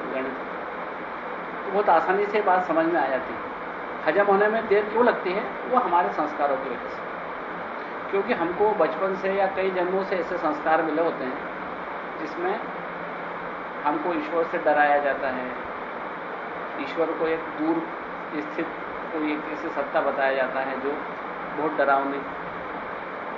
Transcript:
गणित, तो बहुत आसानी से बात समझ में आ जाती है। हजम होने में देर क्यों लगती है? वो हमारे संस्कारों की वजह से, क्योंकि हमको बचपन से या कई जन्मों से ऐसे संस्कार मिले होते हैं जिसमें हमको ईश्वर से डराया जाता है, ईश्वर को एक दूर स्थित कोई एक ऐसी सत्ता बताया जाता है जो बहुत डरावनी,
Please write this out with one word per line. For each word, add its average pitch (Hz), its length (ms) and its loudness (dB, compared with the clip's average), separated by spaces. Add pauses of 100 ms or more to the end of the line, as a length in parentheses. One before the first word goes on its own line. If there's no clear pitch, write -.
(140)
गणित, 131 220 -4 (1300)
तो 196 60 -4
बहुत 202 160 4
आसानी 185 380 6
से 214 140 2
बात 185 240 4
समझ 165 220 4
में 165 140 4
आ 135 60 2
जाती 127 280 -2
है। - 60 -6 (680)
हजम 175 180 6
होने 196 240 6
में 220 200 0
देर 208 160 6
क्यों 226 200 4
लगती 196 280 4
है? 208 100 0 (260)
वो 254 100 4
हमारे 175 340 4
संस्कारों 147 440 0
की 131 140 -4
वजह - 180 -6
से, - 220 -8 (1000)
क्योंकि 202 220 2
हमको 175 380 2
बचपन 190 460 2
से 190 160 0
या 196 140 4
कई 190 240 0
जन्मों 185 340 2
से 190 120 -2
ऐसे 170 220 -2
संस्कार 160 440 4
मिले 160 200 2
होते 151 220 0
हैं 127 140 -4 (840)
जिसमें 175 400 -2 (1200)
हमको 156 300 2
ईश्वर 165 300 2
से 170 140 0
डराया 147 400 6
जाता 139 300 2
है, 127 240 -2 (1300)
ईश्वर 156 260 0
को 160 200 0
एक 160 140 0
दूर 160 420 0 (600)
स्थित - 240 -4 (460)
कोई 151 200 0
एक - 200 -4
ऐसी 160 160 -6
सत्ता 147 320 0
बताया 135 340 2
जाता 131 260 0
है 131 200 -4
जो 139 120 -2 (680)
बहुत 151 180 0
डरावनी, 139 460 4 (1160)